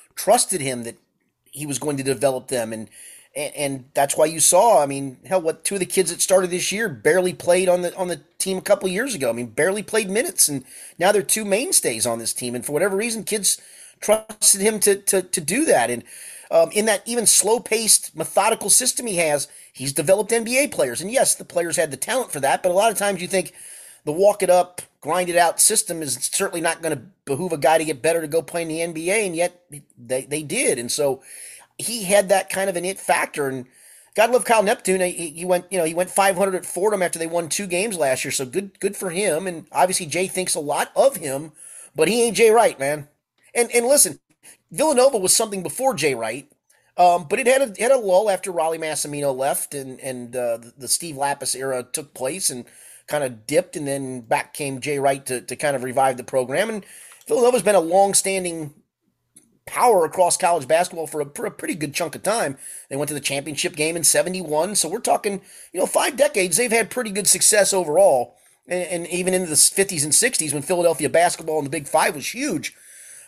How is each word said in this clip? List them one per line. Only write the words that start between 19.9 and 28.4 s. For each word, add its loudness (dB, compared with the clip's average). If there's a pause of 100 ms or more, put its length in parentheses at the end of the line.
developed 2
N 0
B 0
A 2
players. -2
And -8
yes, 2
the -10
players -4
had 0
the -10
talent -4
for -8
that, 0
but 2
a 0
lot 4
of -6
times -2
you -8
think -2 (520)
the -4
walk 4
it 0
up, 4 (200)
grind -2
it 0
out 4
system 0
is -4
certainly -4
not -2
gonna -4 (220)
behoove -4
a -4
guy 4
to 0
get -4
better 2
to -8
go 0